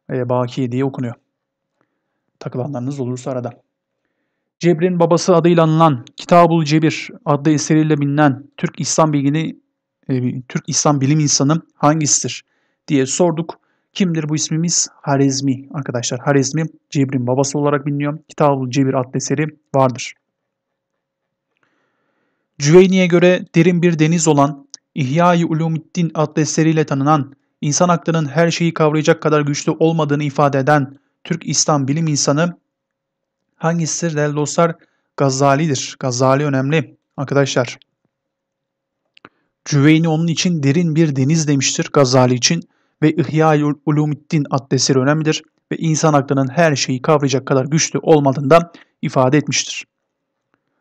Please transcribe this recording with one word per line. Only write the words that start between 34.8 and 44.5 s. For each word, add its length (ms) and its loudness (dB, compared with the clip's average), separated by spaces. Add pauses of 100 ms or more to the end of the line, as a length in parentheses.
Gazali'dir. 800 0
Gazali 460 0
önemli 520 -2 (200)
arkadaşlar. 600 -2 (1900)
Cüveyni 420 2
onun 200 -2
için 360 -2
derin 320 0
bir 200 2
deniz 320 0
demiştir 460 -2
Gazali 400 4
için 280 -2 (400)
ve 100 2
İhya-i 540 0 (200)
Ulumiddin 640 -2
adlı 260 -2